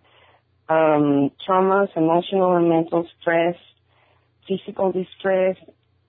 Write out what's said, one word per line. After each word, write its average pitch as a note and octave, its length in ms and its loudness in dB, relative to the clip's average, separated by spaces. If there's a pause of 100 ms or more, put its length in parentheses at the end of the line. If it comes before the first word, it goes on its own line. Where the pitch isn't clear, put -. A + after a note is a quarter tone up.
(680)
Um, D3 640 2 (160)
traumas, F#3+ 500 2
emotional F3 600 0
and E3+ 120 2
mental E3 380 -2 (140)
stress, E3+ 360 -2 (920)
physical F#3+ 440 -4
distress, F#3 640 -2 (520)